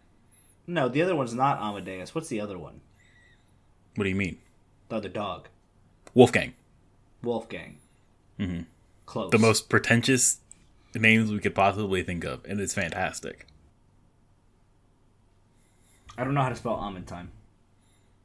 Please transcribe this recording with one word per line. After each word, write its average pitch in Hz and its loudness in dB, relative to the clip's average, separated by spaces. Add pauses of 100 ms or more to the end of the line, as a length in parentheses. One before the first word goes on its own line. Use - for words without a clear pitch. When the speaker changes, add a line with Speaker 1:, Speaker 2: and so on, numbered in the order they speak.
(640)
Speaker 1:
no, 160 0
the 135 0
other 185 2
one's 123 -2
not 131 2
Amadeus. 95 -8
What's 160 -6
the 107 -2
other 101 -8
one? 71 -16 (1120)
Speaker 2:
What 101 -2
do 95 2
you 95 -2
mean? 98 -2 (520)
Speaker 1:
The 117 -6
other 101 -6
dog. 95 -8 (640)
Speaker 2:
Wolfgang. - 6 (680)
Speaker 1:
Wolfgang. 113 -6 (640)
Speaker 2:
Mm-hmm. 87 -4 (440)
Speaker 1:
Close. 101 -6
Speaker 2:
The 120 4
most 110 4
pretentious 120 2 (580)
names 110 6
we 104 -2
could 98 -2
possibly 98 2
think 85 -6
of, 65 -8
and 101 -6
it's 95 -4
fantastic. - -6 (2750)
Speaker 1:
I 123 -2
don't 135 -2
know 143 2
how 131 2
to 117 -4
spell 110 -4
Amantine. 92 -10 (960)